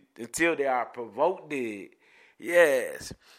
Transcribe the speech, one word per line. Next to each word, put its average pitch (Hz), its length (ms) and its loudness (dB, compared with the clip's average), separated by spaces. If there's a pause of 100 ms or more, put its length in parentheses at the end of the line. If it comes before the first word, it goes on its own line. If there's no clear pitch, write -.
(160)
until 160 400 0
they 139 100 -2
are 123 200 0
provoked. 143 680 -4 (840)
Yes. 135 760 2 (260)